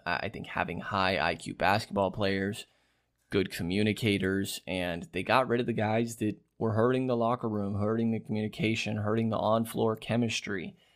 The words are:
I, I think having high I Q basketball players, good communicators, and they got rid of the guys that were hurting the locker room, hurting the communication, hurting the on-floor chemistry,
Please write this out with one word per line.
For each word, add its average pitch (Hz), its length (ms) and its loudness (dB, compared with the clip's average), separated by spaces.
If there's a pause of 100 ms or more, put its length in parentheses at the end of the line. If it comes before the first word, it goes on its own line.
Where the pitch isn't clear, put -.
I, 85 200 0
I 98 40 -2
think - 180 -10
having 90 340 -4
high 95 380 0
I 82 160 0
Q - 200 -10
basketball 98 560 2
players, 98 560 -2 (640)
good 92 200 2
communicators, 98 1160 0
and 87 460 -4
they 92 100 -2
got 120 260 4
rid 120 120 2
of 120 60 -2
the 123 60 0
guys 110 440 0
that 107 200 -2 (220)
were 110 140 0
hurting 127 340 4
the 123 100 0
locker 117 320 0
room, 104 260 -2
hurting 113 360 2
the 110 100 0
communication, 107 760 -2
hurting 110 340 2
the 104 80 0
on-floor 110 580 2
chemistry, 107 800 -2 (200)